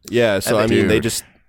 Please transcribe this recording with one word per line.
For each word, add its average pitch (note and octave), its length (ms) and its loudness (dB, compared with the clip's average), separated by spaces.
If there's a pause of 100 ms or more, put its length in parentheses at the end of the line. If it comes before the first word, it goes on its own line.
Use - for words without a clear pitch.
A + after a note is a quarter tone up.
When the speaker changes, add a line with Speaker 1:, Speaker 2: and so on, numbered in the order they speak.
Speaker 1:
Yeah, A2+ 300 2
so, - 180 -2
Speaker 2:
And G#2+ 80 0
Speaker 1:
I - 20 -2
Speaker 2:
they A#2 80 0
Speaker 1:
mean, G#2+ 140 2
they G#2+ 60 2
Speaker 3:
Dude. A2 80 -2
Speaker 1:
just, A2+ 200 -6 (260)